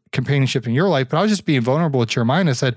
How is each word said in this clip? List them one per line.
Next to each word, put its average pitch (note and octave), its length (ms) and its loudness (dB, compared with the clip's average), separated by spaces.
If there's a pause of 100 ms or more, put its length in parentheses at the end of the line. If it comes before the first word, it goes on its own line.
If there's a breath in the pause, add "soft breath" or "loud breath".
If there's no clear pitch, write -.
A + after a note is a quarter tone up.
(120)
companionship C3+ 560 -2
in A2+ 60 -2
your F3 140 2
life." C3+ 200 0
But D#3 100 0
I F3+ 40 2
was G#3+ 100 0
just G3 120 -4
being C#3 180 2
vulnerable C#3 360 0
with A2+ 120 0
Jeremiah. C3 300 0
And E3+ 100 2
I - 20 0
said, B2 240 -2